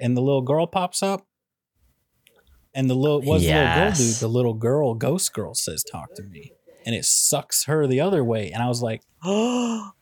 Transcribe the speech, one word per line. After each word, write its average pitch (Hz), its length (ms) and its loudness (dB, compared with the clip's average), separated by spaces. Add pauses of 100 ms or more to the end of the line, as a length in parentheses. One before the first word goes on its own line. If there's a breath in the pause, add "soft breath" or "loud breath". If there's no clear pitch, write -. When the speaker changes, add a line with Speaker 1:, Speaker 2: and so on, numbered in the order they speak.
Speaker 1:
And 123 160 0
the 123 40 2
little 135 200 2
girl 151 260 0
pops 180 340 -4
up. 196 240 -2 (1500)
And 135 160 0
the 127 60 2
little, 147 260 2
was 156 220 4
the 165 100 2
little 156 100 4
girl 165 220 2
Speaker 2:
Yes. 180 140 0
Speaker 1:
dude, 117 200 2
the 117 80 -2
little 117 280 0
girl, 120 400 0
ghost 131 360 -2
girl 92 220 -8
says, - 300 -6
"Talk - 320 -14
to 98 80 -16
me." 90 280 -18 (340)
And 117 80 -2
it - 120 -2
sucks - 600 0
her 151 220 2
the 127 140 2
other 180 220 2
way. 110 280 -2
And 113 100 -4
I 123 60 0
was 120 140 -2
like, 113 200 -4 (100)
<gasps> - 120 -20
"Oh." 226 680 -2 (100)